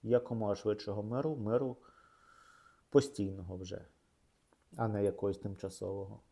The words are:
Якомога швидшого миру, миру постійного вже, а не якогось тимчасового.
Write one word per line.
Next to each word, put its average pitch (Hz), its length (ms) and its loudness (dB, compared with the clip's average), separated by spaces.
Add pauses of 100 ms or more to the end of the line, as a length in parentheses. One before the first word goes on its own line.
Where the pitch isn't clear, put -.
Якомога 113 520 2
швидшого 104 480 -2
миру, 139 320 -2
миру 120 420 0 (1120)
постійного 95 680 2
вже, 95 280 -10 (880)
а 113 120 2
не 104 160 2
якогось 98 340 2
тимчасового. 98 840 -6 (120)